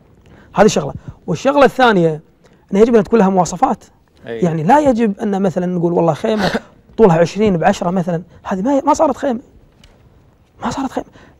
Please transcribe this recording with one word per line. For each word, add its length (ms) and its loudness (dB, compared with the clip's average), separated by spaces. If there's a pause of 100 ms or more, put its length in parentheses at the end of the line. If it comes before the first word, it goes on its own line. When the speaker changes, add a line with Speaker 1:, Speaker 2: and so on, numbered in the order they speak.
(540)
Speaker 1:
هذه 120 4
شغله، 280 -2 (320)
والشغله 380 0
الثانيه 560 2 (520)
انه 80 2
يجب 140 4
ان 100 4
تكون 140 0
لها 100 4
مواصفات. 560 -2 (420)
Speaker 2:
أي. 120 -10
Speaker 1:
يعني 240 -2
لا 180 4
يجب 400 0
ان 220 -2
مثلا 240 -2
نقول 260 -2
والله 220 0
خيمه 360 -2 (240)
<coughs> 240 -20
طولها 200 6
عشرين 380 0
بعشرة 340 0
مثلا، 320 -4 (200)
هذه 200 -6
ما، 180 0
ما 140 0
صارت 220 0
خيمه، 240 -4 (1200)
ما 60 -2
صارت 200 -6
خيمه. 160 -8 (340)